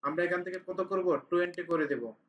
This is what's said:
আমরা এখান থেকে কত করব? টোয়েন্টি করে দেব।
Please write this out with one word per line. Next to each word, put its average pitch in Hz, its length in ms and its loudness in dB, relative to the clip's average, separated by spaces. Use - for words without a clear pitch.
আমরা 156 200 0
এখান 180 200 0
থেকে 185 120 -6
কত 185 120 -4
করব? 185 180 2
টোয়েন্টি 175 400 0
করে 160 220 2
দেব। 120 100 -2